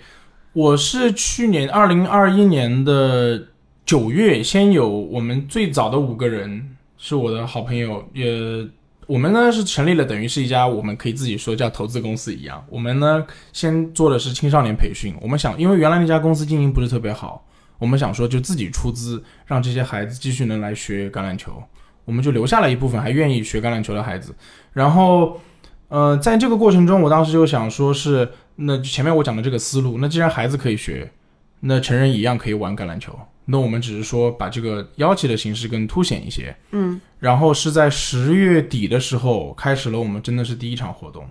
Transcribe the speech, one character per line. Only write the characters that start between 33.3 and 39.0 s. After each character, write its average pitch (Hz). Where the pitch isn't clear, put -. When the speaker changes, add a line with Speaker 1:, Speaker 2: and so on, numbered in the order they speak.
Speaker 1:
那 131
我 127
们 113
只 117
是 107
说 120
把 101
这 120
个 107
邀 160
请 147
的 110
形 107
式 113
更 110
凸 180
显 92
一 -
些。 65
Speaker 2:
嗯。 185
Speaker 1:
然 127
后 156
是 151
在 151
十 139
月 180
底 113
的 117
时 131